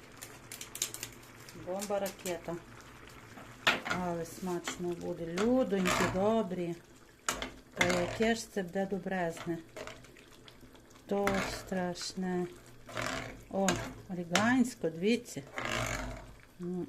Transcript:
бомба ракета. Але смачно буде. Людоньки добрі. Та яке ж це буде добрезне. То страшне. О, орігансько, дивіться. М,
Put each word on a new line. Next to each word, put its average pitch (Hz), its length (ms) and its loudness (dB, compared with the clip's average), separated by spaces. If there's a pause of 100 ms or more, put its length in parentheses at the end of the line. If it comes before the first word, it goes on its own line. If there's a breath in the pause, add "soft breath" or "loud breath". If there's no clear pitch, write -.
(1700)
бомба 196 340 -2
ракета. 180 560 -4 (1300)
Але 175 400 0
смачно 175 640 -2
буде. 175 360 -2
Людоньки 190 800 4 (100)
добрі. 185 640 4 (960)
Та 180 120 6
яке 180 500 4
ж - 180 -6
це 196 100 0
буде 190 220 0
добрезне. 180 720 0 (1500)
То 202 240 2 (300)
страшне. 180 880 0 (1040)
О, 190 160 4 (420)
орігансько, 190 800 4
дивіться. 170 540 2 (1160)
М, 180 280 -2